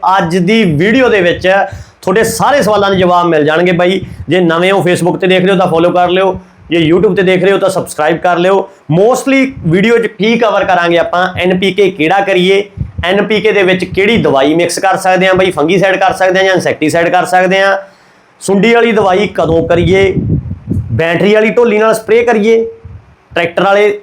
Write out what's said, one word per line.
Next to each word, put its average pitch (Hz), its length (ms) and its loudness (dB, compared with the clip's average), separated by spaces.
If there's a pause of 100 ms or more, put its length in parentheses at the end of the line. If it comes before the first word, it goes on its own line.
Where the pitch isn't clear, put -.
ਅੱਜ 180 300 0
ਦੀ 214 340 2
ਵੀਡੀਓ 220 380 2
ਦੇ 208 120 2
ਵਿੱਚ 175 260 -2 (540)
ਤੁਹਾਡੇ 202 220 0
ਸਾਰੇ 240 380 0
ਸਵਾਲਾਂ 202 300 0
ਦੇ 190 60 0
ਜਵਾਬ 175 300 2
ਮਿਲ 156 180 0
ਜਾਣਗੇ 165 260 0
ਬਾਈ। 180 280 0 (300)
ਜੇ 170 100 2
ਨਵੇਂ 175 320 2
ਹੋ, 196 80 2
Facebook 170 400 0
ਤੇ 190 80 -2
ਦੇਖ 185 180 2
ਰਹੇ 196 80 2
ਹੋ 185 60 0
ਤਾਂ 185 80 2
ਫਾਲੋ 165 240 2
ਕਰ 180 180 0
ਲਿਓ, 190 240 0 (360)
ਜੇ 165 100 0
YouTube 175 360 2
ਤੇ 196 80 0
ਦੇਖ 180 200 2
ਰਹੇ 190 80 2
ਹੋ 196 60 2
ਤਾਂ 190 120 0
ਸਬਸਕ੍ਰਾਈਬ 165 480 -4
ਕਰ 175 200 0
ਲਿਓ। 185 200 2 (360)
Mostly 254 460 2 (280)
ਵੀਡੀਓ 202 300 2
'ਚ 226 100 -2
ਕੀ 220 300 -2
ਕਵਰ 202 280 0
ਕਰਾਂਗੇ 175 320 0
ਆਪਾਂ, 175 300 0 (120)
ਐਨ 180 200 0
ਪੀ 190 140 0
ਕੇ 196 180 2
ਕਿਹੜਾ 170 340 0
ਕਰੀਏ, 190 360 0 (440)
ਐਨ 196 200 0
ਪੀ 214 160 -2
ਕੇ 214 100 0
ਦੇ 196 120 0
ਵਿੱਚ 180 220 0
ਕਿਹੜੀ 202 320 0
ਦਵਾਈ 143 380 2
ਮਿਕਸ 175 240 -2
ਕਰ 190 180 0
ਸਕਦੇ 185 300 0
ਹਾਂ 185 80 2
ਬਾਈ, 185 160 0
ਫੰਗੀਸਾਈਡ 180 460 0
ਕਰ 185 160 0
ਸਕਦੇ 185 260 0
ਹਾਂ 190 60 2
ਜਾਂ 190 100 2
ਇਨਸੈਕਟੀਸਾਈਡ 160 540 0
ਕਰ 175 160 0
ਸਕਦੇ 185 360 0
ਹਾਂ, 196 140 2 (680)
ਸੁੰਡੀ 202 320 0
ਵਾਲੀ 233 180 2
ਦਵਾਈ 202 440 0
ਕਦੋਂ 165 320 0
ਕਰੀਏ, 180 460 2 (800)
ਬੈਟਰੀ 175 420 0
ਵਾਲੀ 214 160 2
ਢੋਲੀ 233 280 0
ਨਾਲ 220 160 2
ਸਪਰੇਅ 233 340 0
ਕਰੀਏ, 226 360 2 (680)
ਟਰੈਕਟਰ 170 320 -2
ਵਾਲੇ 202 400 2